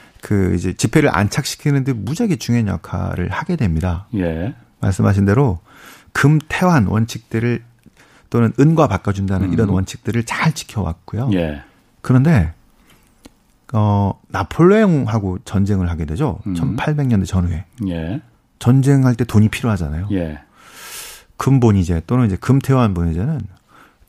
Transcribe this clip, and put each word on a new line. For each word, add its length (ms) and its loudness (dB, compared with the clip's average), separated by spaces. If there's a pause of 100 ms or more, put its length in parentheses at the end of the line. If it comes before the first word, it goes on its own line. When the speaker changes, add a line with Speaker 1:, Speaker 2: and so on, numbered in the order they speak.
(220)
Speaker 1:
그 320 0
이제 200 -2
지폐를 420 2
안착시키는데 800 -2
무지하게 420 -2
중요한 320 0
역할을 600 -4
하게 260 -4
됩니다. 580 -2
Speaker 2:
예. 400 -4 (260)
Speaker 1:
말씀하신 440 2
대로 340 2 (540)
금 260 4 (100)
태환 380 2
원칙들을 760 -2 (640)
또는 320 2
은과 280 6
바꿔준다는 600 -2
Speaker 2:
음. 60 -2
Speaker 1:
이런 160 2
원칙들을 540 -2
잘 280 -2
지켜왔고요. 800 -6
Speaker 2:
예. 300 -2 (400)
Speaker 1:
그런데 500 4 (1200)
어, 400 2 (160)
나폴레옹하고 1160 2
전쟁을 460 0
하게 140 -4
되죠. 420 -4
Speaker 2:
음. 80 -4
Speaker 1:
천팔백 520 -2
년대 200 2
전후에. 380 -2 (240)
Speaker 2:
예. 320 -6 (380)
Speaker 1:
전쟁할 560 2
때 100 -2
돈이 240 4
필요하잖아요. 640 -4
Speaker 2:
예. 280 -6 (1000)
Speaker 1:
금 220 2
본위제 460 2
또는 200 2
이제 100 -2
금 220 0
태환 340 2
본위제는 480 -2 (680)